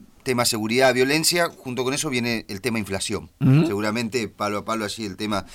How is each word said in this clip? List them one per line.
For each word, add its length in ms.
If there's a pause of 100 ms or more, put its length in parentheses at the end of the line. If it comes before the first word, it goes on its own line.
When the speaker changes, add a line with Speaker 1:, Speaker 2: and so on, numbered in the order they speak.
(240)
Speaker 1:
tema 220
seguridad, 500
violencia, 600
junto 280
con 100
eso 160
viene 380
el 140
tema 180
inflación. 500 (100)
Speaker 2:
Ujú. 280
Speaker 1:
Seguramente 600
palo 280
a 80
palo 200
allí 200
el 100
tema. 400